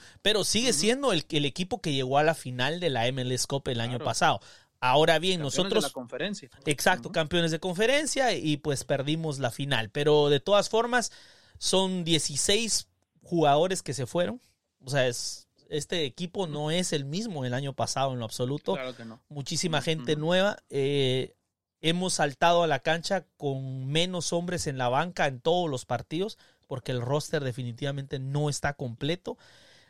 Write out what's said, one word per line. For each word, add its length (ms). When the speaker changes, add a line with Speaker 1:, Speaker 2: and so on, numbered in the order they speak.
Speaker 1:
pero 220
sigue 260
Speaker 2:
Ujú. 80
Speaker 1:
siendo 340
el, 160
el 160
equipo 380
que 100
llegó 240
a 60
la 120
final 460
de 100
la 160
M 160
L 120
S 120
Cup 220
el 120
año 180
Speaker 2:
Claro. 60
Speaker 1:
pasado. 360
Ahora 360
bien, 220
Speaker 2:
Campeones 120
de 100
Speaker 1:
nosotros 200
Speaker 2:
la 80
conferencia. 600
Speaker 1:
Exacto, 440
Speaker 2:
Ujú. 40
Speaker 1:
campeones 380
de 100
conferencia 720
y, 220
pues, 280
perdimos 540
la 120
final, 400
pero 400
de 100
todas 300
formas 420
son 460
dieciséis 840
jugadores 600
que 100
se 140
fueron, 340
o 60
sea, 180
es, 420
este 380
equipo 400
no 240
es 240
el 100
mismo 400
el 80
año 220
pasado 400
en 60
lo 40
absoluto. 480
Speaker 2:
Claro 240
que 80
no. 240
Speaker 1:
Muchísima 500
Speaker 2:
Ujú, 60
Speaker 1:
gente 280
Speaker 2:
ujú. 100
Speaker 1:
nueva, 340
eh, 640
hemos 320
saltado 480
a 40
la 140
cancha 460
con 500
menos 460
hombres 340
en 120
la 100
banca 380
en 140
todos 280
los 160
partidos, 540
porque 260
el 100
roster 420
definitivamente 760
no 300
está 260
completo. 640